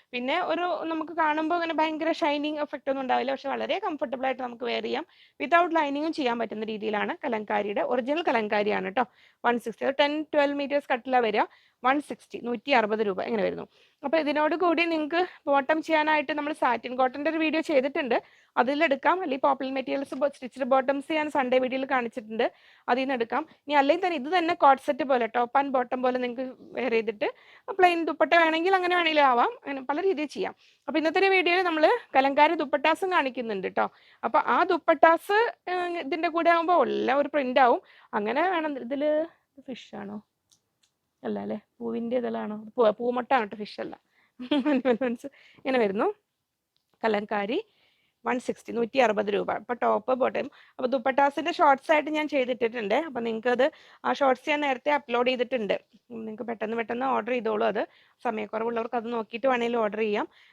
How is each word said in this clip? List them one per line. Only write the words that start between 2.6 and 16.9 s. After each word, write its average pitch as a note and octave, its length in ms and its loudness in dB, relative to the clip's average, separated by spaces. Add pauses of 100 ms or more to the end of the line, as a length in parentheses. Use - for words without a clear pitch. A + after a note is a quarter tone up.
ഒന്നും C4+ 120 -2
ഉണ്ടാവില്ല. B3 300 0
പക്ഷെ C4+ 180 -6
വളരെ B3 300 -2
കംഫർട്ടബിൾ C#4 460 -6
ആയിട്ട് C4 160 -4
നമുക്ക് A#3+ 220 -10
വെയർ A3+ 200 -2
ചെയ്യാം. A#3 220 -4 (380)
without E4 300 2
ലൈനിങ്ങും D4+ 400 0
ചെയ്യാൻ A#3+ 260 -2
പറ്റുന്ന A3 260 -6
രീതിയിലാണ് G#3+ 600 -4
കലങ്കാരിയുടെ, G#3+ 560 -2
ഒറിജിനൽ C4 460 -2
കലങ്കാരിയാണ് G#3 680 -2
ട്ടോ. B3 100 0 (400)
വൺ A#3+ 140 2
സിക്സ്റ്റി, A#3 260 -8
അത് C4+ 140 -2
ടെൻ, D4 240 0 (100)
ട്വൽവ് C#4+ 220 2
മീറ്റേഴ്സ് C#4+ 380 -2
കട്ടിലാണ് B3 320 0
വരിക. G#3+ 160 2 (440)
വൺ C#4 160 2
സിക്സ്റ്റി, - 420 -12
നൂറ്റി A#3+ 280 -4
അറുപത് A3 280 4
രൂപ. G3+ 240 -2
ഇങ്ങനെ A3 200 -2
വരുന്നു. E3+ 240 -4 (360)
അപ്പൊ C#4+ 140 0
ഇതിനോട് D4+ 380 0
കൂടി E4+ 300 2
നിങ്ങൾക്ക് E4 420 -2 (200)
ബോട്ടം C#4 340 2
ചെയ്യാനായിട്ട് D4+ 520 0
നമ്മൾ D4 200 -4
സാറ്റിൻ B3 420 -2